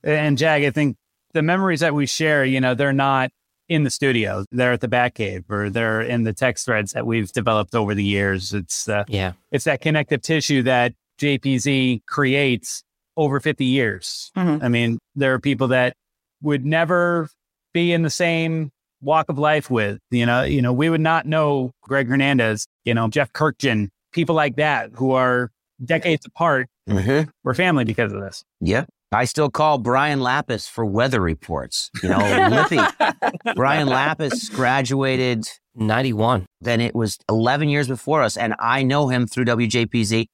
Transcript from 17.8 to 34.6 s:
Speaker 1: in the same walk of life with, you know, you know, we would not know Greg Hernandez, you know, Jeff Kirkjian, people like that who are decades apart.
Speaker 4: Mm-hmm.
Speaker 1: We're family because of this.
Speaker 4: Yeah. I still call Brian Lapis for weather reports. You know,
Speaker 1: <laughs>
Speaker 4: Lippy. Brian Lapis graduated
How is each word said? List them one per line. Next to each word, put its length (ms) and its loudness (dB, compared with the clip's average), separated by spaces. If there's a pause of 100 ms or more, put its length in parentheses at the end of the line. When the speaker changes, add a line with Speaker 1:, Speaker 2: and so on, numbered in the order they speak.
Speaker 1:
in 100 2
the 80 0
same 600 -2 (300)
walk 300 0
of 80 -4
life 320 0
with, 280 0 (120)
you 160 2
know, 160 2
you 180 0
know, 140 2
we 160 2
would 100 2
not 260 2
know 460 0 (100)
Greg 260 0
Hernandez, 580 2 (180)
you 100 0
know, 140 0
Jeff 240 0
Kirkjian, 560 0 (240)
people 220 0
like 220 0
that 380 -2
who 180 0
are 380 2 (320)
decades 440 -2
apart. 420 0 (200)
Speaker 4:
Mm-hmm. 420 0 (120)
Speaker 1:
We're 120 -2
family 300 2
because 280 -2
of 80 -8
this. 240 -14 (160)
Speaker 4:
Yeah. 240 0 (280)
I 120 2
still 240 -2
call 300 2
Brian 420 0
Lapis 480 -2
for 160 -4
weather 360 2
reports. 720 -4 (120)
You 80 0
know, 80 4
Speaker 1:
<laughs> 520 4
Speaker 4:
Lippy. 100 2 (760)
Brian 340 2
Lapis 640 -2
graduated 960 0 (280)